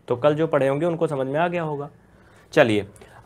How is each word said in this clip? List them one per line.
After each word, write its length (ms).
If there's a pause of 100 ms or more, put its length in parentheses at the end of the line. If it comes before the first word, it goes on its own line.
तो 80
कल 180
जो 120
पढ़े 220
होंगे 180
उनको 200
समझ 200
में 140
आ 80
गया 140
होगा। 280 (600)
चलिए, 340 (400)